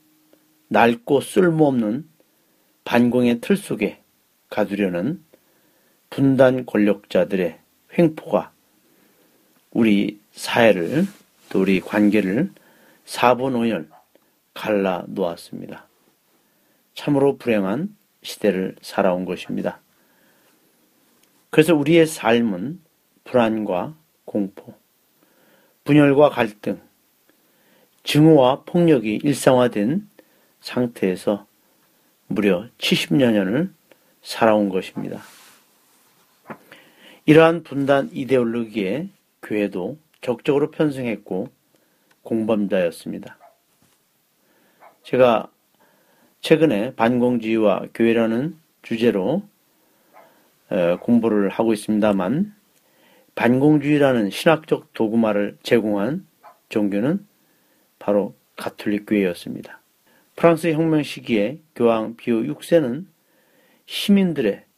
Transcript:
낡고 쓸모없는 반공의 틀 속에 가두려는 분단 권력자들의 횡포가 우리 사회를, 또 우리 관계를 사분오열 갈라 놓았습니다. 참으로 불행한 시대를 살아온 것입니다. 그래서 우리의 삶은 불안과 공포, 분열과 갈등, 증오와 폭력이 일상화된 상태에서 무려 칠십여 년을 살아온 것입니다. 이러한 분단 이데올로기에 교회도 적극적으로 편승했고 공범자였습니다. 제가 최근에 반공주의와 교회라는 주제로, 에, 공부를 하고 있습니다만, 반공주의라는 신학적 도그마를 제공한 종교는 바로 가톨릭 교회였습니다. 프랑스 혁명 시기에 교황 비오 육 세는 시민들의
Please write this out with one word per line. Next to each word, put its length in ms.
낡고 520
쓸모없는 920
반공의 560
틀 160
속에 440
가두려는 720
분단 560
권력자들의 920
횡포가 560
우리 500
사회를, 720
또 120
우리 200
관계를 680
사분오열 840
갈라 520
놓았습니다. 800
참으로 440
불행한 560
시대를 600
살아온 420
것입니다. 560
그래서 240
우리의 320
삶은 760
불안과 720
공포, 500
분열과 460
갈등, 500
증오와 600
폭력이 580
일상화된 840
상태에서 840
무려 340
칠십여 520
년을 400
살아온 460
것입니다. 540
이러한 360
분단 500
이데올로기에 960
교회도 560
적극적으로 500
편승했고 800
공범자였습니다. 1120
제가 460
최근에 540
반공주의와 1000
교회라는 600
주제로, 600
에, 260
공부를 520
하고 240
있습니다만, 800
반공주의라는 960
신학적 640
도그마를 680
제공한 640
종교는 560
바로 360
가톨릭 500
교회였습니다. 760
프랑스 360
혁명 300
시기에 560
교황 420
비오 280
육 200
세는 420
시민들의 800